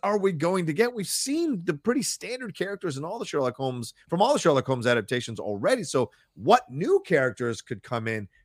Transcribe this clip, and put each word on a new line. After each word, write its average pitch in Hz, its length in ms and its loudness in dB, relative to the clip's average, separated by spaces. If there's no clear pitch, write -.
are 208 140 2
we 196 140 2
going 170 340 0
to 156 80 -2
get? 233 200 2
We've 202 140 -6
seen 285 580 -2
the 170 80 -2
pretty 233 280 0
standard 226 540 -8
characters 180 420 -6
in 147 80 -8
all 208 140 -8
the 208 60 -6
Sherlock 131 300 -2
Holmes, 127 380 -4
from 170 120 0
all 262 120 4
the 233 60 2
Sherlock 139 260 4
Holmes 127 220 0
adaptations 120 520 0
already. 156 440 0
So 131 280 0
what 175 340 4
new 233 360 0
characters 123 560 0
could - 220 -10
come 113 240 -4
in 110 200 -4